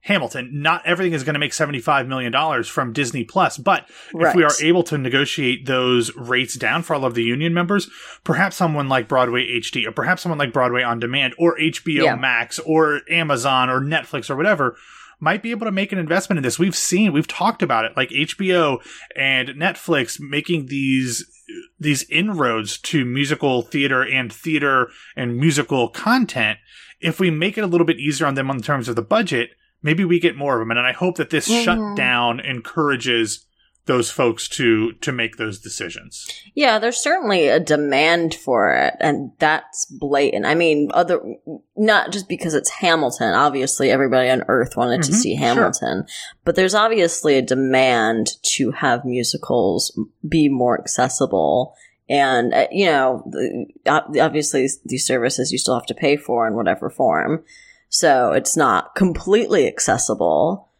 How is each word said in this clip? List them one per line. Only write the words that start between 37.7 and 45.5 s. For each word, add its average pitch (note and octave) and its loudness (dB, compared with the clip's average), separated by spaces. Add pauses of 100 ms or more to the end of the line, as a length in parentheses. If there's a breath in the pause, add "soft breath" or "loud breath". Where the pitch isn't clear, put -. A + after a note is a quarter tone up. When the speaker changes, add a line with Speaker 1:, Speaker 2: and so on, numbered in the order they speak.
Speaker 2:
for G#2 2
it, C2+ 2
and C#3+ -2
that's - -2
blatant. C#3 0
I D3 2
mean, D#3 2
other, F3 2 (560)
not G#3+ 2
just F#3+ -8
because E3 -6
it's - 0
Hamilton. C#3 0
Obviously, C3+ 2
everybody B2+ 4
on B2+ 2
earth B2 0
wanted B2 0
to C#3+ 0
Speaker 1:
Mm-hmm, G#3 2
Speaker 2:
see G#2 -2
Speaker 1:
sure. - -6
Speaker 2:
Hamilton, A#2+ 0 (400 loud breath)